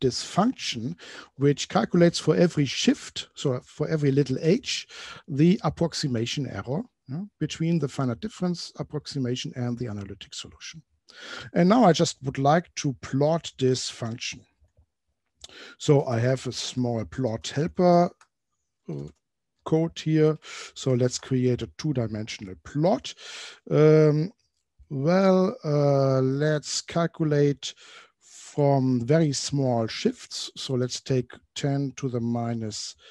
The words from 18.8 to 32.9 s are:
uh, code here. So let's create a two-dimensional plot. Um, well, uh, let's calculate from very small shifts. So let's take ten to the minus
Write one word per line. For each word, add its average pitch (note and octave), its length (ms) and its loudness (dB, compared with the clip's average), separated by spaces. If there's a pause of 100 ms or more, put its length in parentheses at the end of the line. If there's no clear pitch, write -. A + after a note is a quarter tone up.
uh, - 60 -10 (720)
code D#3+ 340 -2
here. D#3 400 2 (360)
So - 180 -2
let's B2 260 0
create B2 440 0
a G2+ 140 -8
two-dimensional A2 800 -6 (100)
plot. F3+ 480 0 (580)
Um, D#3 640 6 (560)
well, F#3 760 4
uh, C#3 560 2
let's D3 600 0
calculate D3 960 0 (460)
from C3 840 0
very D3+ 280 2
small B2+ 560 -2
shifts. - 680 -6
So - 180 -8
let's B2 260 -4
take B2+ 320 -4 (240)
ten C#3 400 -2
to C#3 120 -8
the A#2+ 120 -4
minus A#2 760 -6 (160)